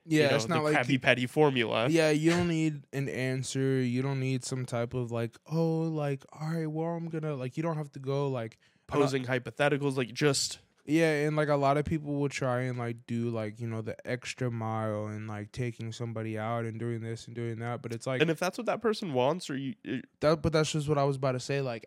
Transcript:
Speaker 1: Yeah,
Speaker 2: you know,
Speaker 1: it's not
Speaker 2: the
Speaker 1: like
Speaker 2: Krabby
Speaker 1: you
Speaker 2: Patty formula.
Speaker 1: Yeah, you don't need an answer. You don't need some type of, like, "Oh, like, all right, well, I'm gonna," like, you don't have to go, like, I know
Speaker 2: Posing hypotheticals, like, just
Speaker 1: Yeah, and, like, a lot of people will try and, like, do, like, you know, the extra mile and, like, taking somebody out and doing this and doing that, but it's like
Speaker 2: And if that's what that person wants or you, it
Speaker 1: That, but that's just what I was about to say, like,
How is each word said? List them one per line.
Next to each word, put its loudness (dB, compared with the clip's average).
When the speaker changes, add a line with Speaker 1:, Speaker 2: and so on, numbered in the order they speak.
Speaker 1:
Yeah, 6
Speaker 2:
you 6
know, 2
Speaker 1:
it's -4
not 2
Speaker 2:
the -
Speaker 1:
like 2
Speaker 2:
Krabby 0
Speaker 1:
you 4
Speaker 2:
Patty 4
formula. 4
Speaker 1:
Yeah, 6
you 4
don't 4
need 0
an -2
answer. 0
You 2
don't -2
need 0
some -4
type -2
of, -2
like, -4
"Oh, 0
like, -4
all -8
right, -2
well, -4
I'm -6
gonna," -4
like, -6
you -2
don't -2
have -6
to -14
go, -2
like, -6
I 2
know 6
Speaker 2:
Posing 0
hypotheticals, 2
like, -2
just 2
Speaker 1:
Yeah, 4
and, 0
like, 4
a 4
lot 4
of 2
people -2
will 0
try 0
and, -2
like, -6
do, 0
like, -4
you -6
know, -4
the -8
extra -4
mile -2
and, -8
like, -8
taking -6
somebody -6
out -2
and -6
doing -4
this -8
and -16
doing -6
that, -6
but -8
it's -8
like 0
Speaker 2:
And 0
if -2
that's -2
what -6
that 0
person -2
wants 2
or -4
you, -6
it -6
Speaker 1:
That, 4
but 0
that's 2
just -2
what 2
I 4
was 2
about 0
to -4
say, -2
like, -4